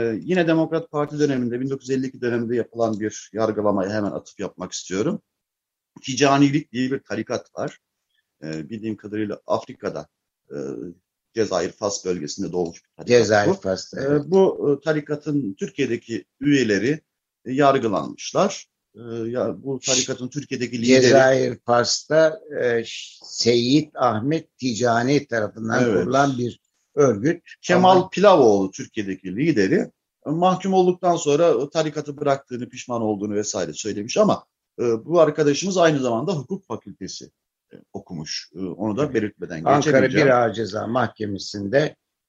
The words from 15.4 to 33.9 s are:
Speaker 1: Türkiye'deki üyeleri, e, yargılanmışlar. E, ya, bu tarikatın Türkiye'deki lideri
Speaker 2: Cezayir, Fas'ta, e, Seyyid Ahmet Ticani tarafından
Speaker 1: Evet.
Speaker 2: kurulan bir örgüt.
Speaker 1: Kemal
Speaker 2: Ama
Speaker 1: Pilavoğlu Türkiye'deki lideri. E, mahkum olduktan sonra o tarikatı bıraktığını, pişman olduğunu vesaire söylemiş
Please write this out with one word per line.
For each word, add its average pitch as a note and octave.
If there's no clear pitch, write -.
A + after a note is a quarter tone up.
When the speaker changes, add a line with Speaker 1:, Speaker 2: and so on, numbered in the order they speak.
Speaker 1:
Türkiye'deki A#2
üyeleri, C3+
e, B2+
yargılanmışlar. C3
E, G#2+
ya, A#2
bu C3+
tarikatın B2+
Türkiye'deki B2
lideri B2+
Speaker 2:
Cezayir, C3
Fas'ta, D3+
e, A#2
Seyyid B2
Ahmet C3+
Ticani A#2+
tarafından A2+
Speaker 1:
Evet. -
Speaker 2:
kurulan C3+
bir A#2+
örgüt. C3
Speaker 1:
Kemal F3+
Speaker 2:
Ama F3+
Speaker 1:
Pilavoğlu B2
Türkiye'deki F#2+
lideri. C3+
E, -
mahkum F3+
olduktan F3+
sonra D3+
o C3
tarikatı D3+
bıraktığını, C3+
pişman A#2+
olduğunu G#2+
vesaire G2
söylemiş G#2